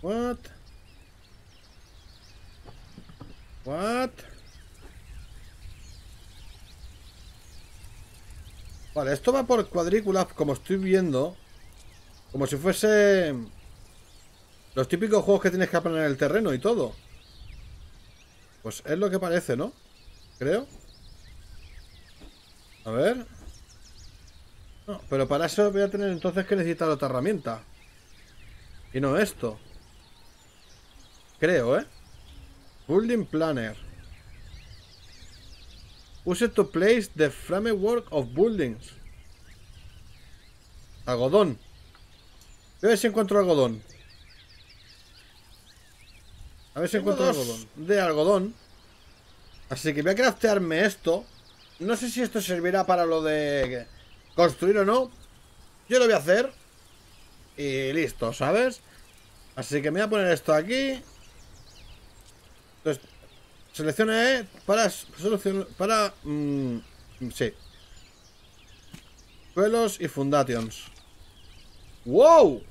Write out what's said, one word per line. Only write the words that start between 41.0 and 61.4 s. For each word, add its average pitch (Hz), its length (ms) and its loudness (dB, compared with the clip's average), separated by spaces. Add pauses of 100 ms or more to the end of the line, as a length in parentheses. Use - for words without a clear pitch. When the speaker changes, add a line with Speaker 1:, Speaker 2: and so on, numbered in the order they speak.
Speaker 1:
Algodón. 131 540 2 (1200)
Voy 185 60 0
a - 40 6
ver 214 80 4
si 233 100 0
encuentro 202 300 2
algodón. 135 440 4 (3000)
A 139 60 -6
ver 170 80 -2
si 214 100 -2
Speaker 2:
Tengo 190 140 0
Speaker 1:
encuentro - 140 2
Speaker 2:
dos. - 100 2
Speaker 1:
algodón. 120 500 -8
De 196 140 2
algodón. 185 540 2 (1120)
Así 143 260 -4
que 147 80 -2
voy 175 100 2
a 202 40 0
craftearme 202 680 2
esto. 196 400 0 (560)
No 208 160 0
sé 233 120 -6
si 240 140 -2
esto 240 180 -2
servirá 180 460 0
para 175 180 4
lo 160 180 2
de... 143 640 -2 (500)
Construir 175 420 4
o 196 60 4
no. 240 260 2 (800)
Yo 247 100 4
lo 247 60 6
voy 226 100 6
a 175 40 4
hacer. 196 340 2 (1040)
Y 135 360 -2
listo, 147 400 -2
¿sabes? 214 480 0 (760)
Así 139 260 -4
que 147 80 0
me 165 80 -2
voy 220 80 0
a 208 40 -2
poner 196 220 2
esto 156 220 2
aquí. 254 480 -2 (1800)